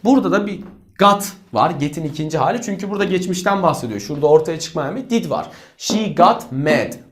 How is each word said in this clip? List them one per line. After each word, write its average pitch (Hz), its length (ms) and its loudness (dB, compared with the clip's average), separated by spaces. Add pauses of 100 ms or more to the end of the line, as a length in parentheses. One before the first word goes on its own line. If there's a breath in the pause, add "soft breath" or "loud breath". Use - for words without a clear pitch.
burada 208 280 4
da 202 160 2
bir 190 120 -8 (400)
got 202 240 4 (300)
var. 117 180 2
Get'in 143 320 -4
ikinci 156 340 -4
hali. 190 240 0
Çünkü 196 280 -6
burada 202 140 -2
geçmişten 180 600 0
bahsediyor. 123 360 -2
Şurada 147 280 -2
ortaya 156 320 4
çıkmayan 156 360 -6
bir 262 140 -10
did 202 200 0
var. 85 200 -4 (280 loud breath)
She 208 360 -2
got 185 380 4
mad. 135 420 0 (180)